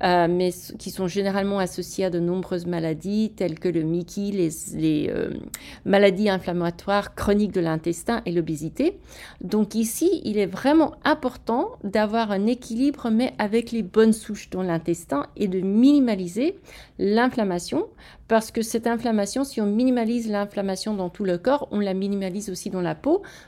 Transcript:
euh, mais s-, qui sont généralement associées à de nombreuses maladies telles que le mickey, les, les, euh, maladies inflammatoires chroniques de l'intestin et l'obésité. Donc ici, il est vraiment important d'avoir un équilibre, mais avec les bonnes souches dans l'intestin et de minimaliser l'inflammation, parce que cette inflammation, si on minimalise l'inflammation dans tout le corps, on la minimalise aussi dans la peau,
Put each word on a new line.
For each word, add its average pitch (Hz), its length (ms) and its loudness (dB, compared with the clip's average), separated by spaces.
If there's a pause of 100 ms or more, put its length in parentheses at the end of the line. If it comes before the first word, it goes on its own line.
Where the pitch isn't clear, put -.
euh, 175 260 4
mais 180 200 2
s-, - 280 -10
qui 185 140 -12
sont 190 160 -4
généralement 196 520 0
associées 185 460 -4
à 185 40 0
de 175 100 -2
nombreuses 175 460 -2
maladies 175 720 -2
telles 165 240 -4
que 180 100 0
le 165 140 0
mickey, 175 480 -4
les, 180 180 0 (240)
les, 156 360 0
euh, - 200 -4 (560)
maladies 196 440 4
inflammatoires 185 840 -2
chroniques 208 380 2
de 185 80 0
l'intestin 170 640 -2
et 180 60 -4
l'obésité. 165 680 -2 (420)
Donc 208 320 0
ici, 233 520 0
il 208 120 -2
est 202 100 2
vraiment 277 560 2
important 302 800 -2
d'avoir 214 480 0
un 196 140 0
équilibre, 247 640 0
mais 226 280 2
avec 220 340 0
les 226 120 -2
bonnes 220 300 6
souches - 360 -6
dans 185 140 -4
l'intestin 170 640 -2 (100)
et 208 100 0
de 185 140 0
minimaliser 226 1000 4 (400)
l'inflammation, 220 880 0 (420)
parce 220 240 2
que 226 120 -2
cette 226 240 -2
inflammation, 233 580 0
si 269 160 -4
on 208 40 2
minimalise 233 640 0
l'inflammation 202 640 -4
dans 185 160 -2
tout 202 140 -8
le 180 140 0
corps, 254 340 0
on 208 80 -2
la 196 140 0
minimalise 196 560 -4
aussi 185 200 -8
dans 185 120 -4
la 160 140 -2
peau, 320 260 0 (260)